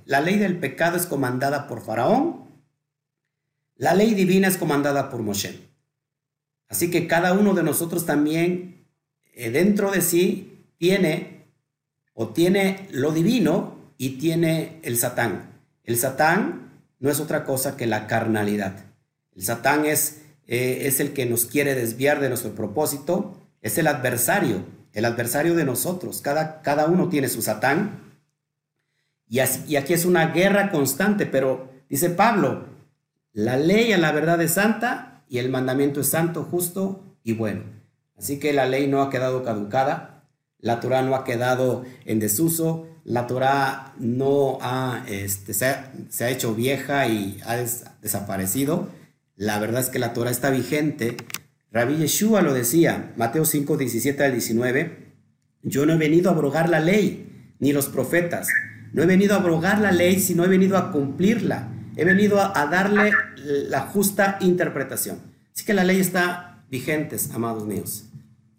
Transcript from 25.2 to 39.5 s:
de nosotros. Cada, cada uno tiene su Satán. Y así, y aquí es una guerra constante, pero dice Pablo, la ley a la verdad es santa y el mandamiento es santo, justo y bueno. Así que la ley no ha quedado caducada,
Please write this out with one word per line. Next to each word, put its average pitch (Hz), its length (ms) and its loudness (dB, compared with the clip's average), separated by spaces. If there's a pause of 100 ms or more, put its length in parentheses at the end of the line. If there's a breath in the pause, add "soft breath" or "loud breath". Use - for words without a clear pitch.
de 165 100 2
nosotros. 127 580 -4
Cada, 156 400 -4
cada 147 240 0
uno 175 220 2
tiene 135 200 0
su 110 140 -6
Satán. 143 580 -2 (1300)
Y 120 120 0
así, 127 280 0
y 147 80 0
aquí 139 160 0
es 165 140 2
una 165 220 4
guerra 196 420 2
constante, 190 560 0
pero 131 440 -2 (180)
dice 170 220 0
Pablo, 170 560 2 (680)
la 113 240 -2
ley 202 360 4
a 185 60 4
la 156 140 2
verdad 160 280 2
es 165 120 0
santa 226 760 -2
y 120 120 -6
el 123 100 -2
mandamiento 135 540 0
es - 60 -2
santo, 165 360 -2
justo 190 580 -4 (220)
y 113 80 -2
bueno. 107 300 -4 (540)
Así 143 220 -6
que 147 140 -2
la 135 140 2
ley 135 200 0
no 139 160 2
ha 135 80 0
quedado 127 320 -2
caducada, 123 840 -4 (300)